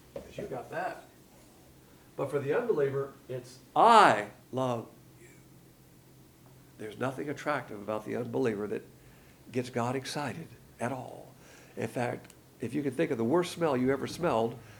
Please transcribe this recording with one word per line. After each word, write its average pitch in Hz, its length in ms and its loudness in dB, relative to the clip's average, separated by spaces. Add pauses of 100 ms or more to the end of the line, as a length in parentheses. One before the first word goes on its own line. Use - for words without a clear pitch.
(140)
Cause - 240 -14
you - 60 -6
got 233 280 -8
that. - 320 -6 (1120)
But 139 140 -2
for 147 100 0
the 135 140 -2
unbeliever, 143 600 0 (140)
it's, 127 300 -10 (180)
I 165 520 8 (240)
love 123 340 -2 (340)
you. - 80 -20 (1500)
There's 107 220 -12
nothing 131 300 -4
attractive 135 520 -4
about 107 240 -4
the 113 100 -6
unbeliever 117 520 0
that - 180 -4 (680)
gets 127 180 -4
God 123 260 0
excited 151 520 -6 (320)
at 117 120 -2
all. - 360 -10 (500)
In 113 100 -2
fact, - 460 -4 (260)
if 117 140 -6
you 143 100 -2
can 143 80 -2
think 156 200 0
of 131 60 -2
the 117 60 0
worst 170 300 2
smell 165 220 0
you 127 160 2
ever 135 160 0
smelled, 123 480 0 (240)